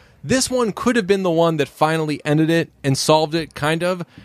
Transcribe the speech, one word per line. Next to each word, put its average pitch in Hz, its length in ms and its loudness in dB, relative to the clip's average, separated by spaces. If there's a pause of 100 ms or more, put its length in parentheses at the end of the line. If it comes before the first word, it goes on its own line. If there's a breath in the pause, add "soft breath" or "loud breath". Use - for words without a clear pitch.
(240 soft breath)
this 247 260 0
one 240 220 0
could 240 240 -2
have 202 120 -2
been 196 160 0
the 180 80 0
one 165 260 2
that 139 100 0
finally 156 560 -2
ended 156 260 2
it 165 200 0 (140)
and 135 140 0
solved 156 380 2
it, 160 200 -6
kind 160 280 -2
of. 180 220 -4 (200 loud breath)